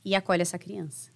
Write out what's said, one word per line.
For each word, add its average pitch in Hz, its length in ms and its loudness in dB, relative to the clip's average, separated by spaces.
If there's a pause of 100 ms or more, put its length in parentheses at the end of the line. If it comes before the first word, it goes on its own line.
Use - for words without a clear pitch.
e 196 100 4
acolhe 190 260 4
essa 175 160 0
criança, 175 580 -10